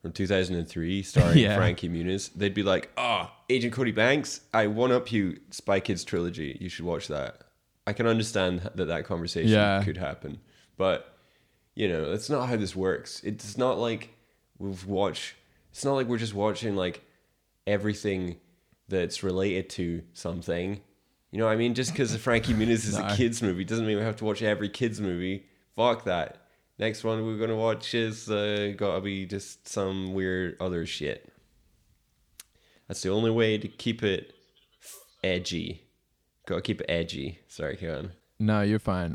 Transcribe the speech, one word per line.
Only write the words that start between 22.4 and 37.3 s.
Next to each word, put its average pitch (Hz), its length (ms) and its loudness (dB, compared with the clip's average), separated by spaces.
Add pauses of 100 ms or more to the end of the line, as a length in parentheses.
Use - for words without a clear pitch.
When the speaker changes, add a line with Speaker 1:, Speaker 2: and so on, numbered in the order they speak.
Speaker 1:
Muniz 110 340 2
is 101 100 -2
Speaker 2:
<laughs> - 20 -2
No. 101 80 -4
Speaker 1:
a 104 80 0
kids 117 260 2
movie 95 240 0
doesn't 110 220 -2
mean 104 100 2
we 104 60 0
have 110 140 -2
to 110 80 -6
watch 107 160 0
every 104 280 2
kids 110 320 -2
movie. 95 440 -2 (300)
Fuck 117 300 4
that. 87 380 -2 (360)
Next 107 240 -2
one 113 220 0
we're 110 140 -4
gonna 113 160 0
watch 110 400 0
is, 110 340 -2
uh, 104 480 0
gotta 95 240 0
be 98 240 -4
just - 420 -10
some 95 460 -2
weird 92 480 0
other 90 240 -2
shit. - 480 -6 (1500)
That's - 140 -8
the 92 80 0
only 113 220 2
way 110 260 4
to 107 100 -6
keep 113 360 -4
it 98 300 -2 (480)
f-, - 180 -18 (240)
edgy. 87 600 -2 (600)
Gotta 90 160 -2
keep 101 200 -4
it - 80 -6
edgy. 82 580 -4